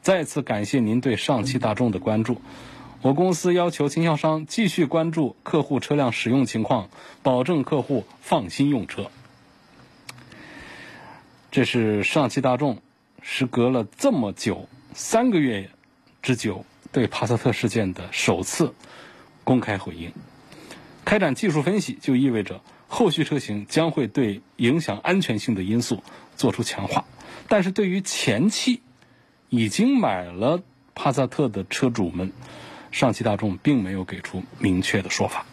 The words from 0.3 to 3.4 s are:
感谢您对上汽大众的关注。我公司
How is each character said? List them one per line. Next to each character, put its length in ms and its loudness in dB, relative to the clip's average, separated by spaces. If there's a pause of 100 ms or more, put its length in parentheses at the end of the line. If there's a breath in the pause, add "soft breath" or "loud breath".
感 240 -2
谢 140 0
您 200 2
对 160 0
上 280 0
汽 140 -2
大 160 0
众 160 0
的 100 -2
关 240 0
注。 180 -2 (600 loud breath)
我 120 4
公 200 4
司 200 2